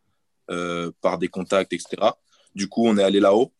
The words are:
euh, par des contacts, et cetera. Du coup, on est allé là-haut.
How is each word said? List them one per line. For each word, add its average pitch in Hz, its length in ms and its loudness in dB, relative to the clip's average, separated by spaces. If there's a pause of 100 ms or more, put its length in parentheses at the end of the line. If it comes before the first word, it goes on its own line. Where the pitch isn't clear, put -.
(500)
euh, 87 420 -8 (100)
par 90 180 0
des 90 80 -4
contacts, 92 460 -4
et 85 60 -6
cetera. 95 380 -2 (380)
Du 98 120 -6
coup, 117 200 0
on 104 100 4
est 98 60 4
allé 98 160 2
là-haut. 101 400 2